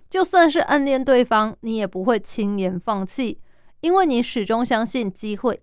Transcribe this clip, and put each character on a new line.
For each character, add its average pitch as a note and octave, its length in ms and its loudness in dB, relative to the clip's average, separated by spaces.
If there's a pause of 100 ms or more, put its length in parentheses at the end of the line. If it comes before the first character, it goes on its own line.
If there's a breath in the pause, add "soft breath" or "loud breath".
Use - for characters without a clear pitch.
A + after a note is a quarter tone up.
就 F#4 160 0
算 E4+ 260 4
是 D#4 100 0
暗 C#4+ 220 2
恋 C4+ 220 0
对 B3+ 180 6
方， A3 380 0
你 A3+ 160 -6
也 G#3+ 100 -2
不 F#3 180 -6
会 A3+ 140 2
轻 G3+ 400 -4
言 F#3 220 -2
放 G3 260 -4
弃， - 320 -6 (440)
因 F4 140 2
为 F#4+ 100 4
你 B3 160 2
始 A3 240 -4
终 A3+ 180 0
相 A#3 220 0
信 A3+ 260 -4
机 G#3+ 240 -8
会 A3 260 -4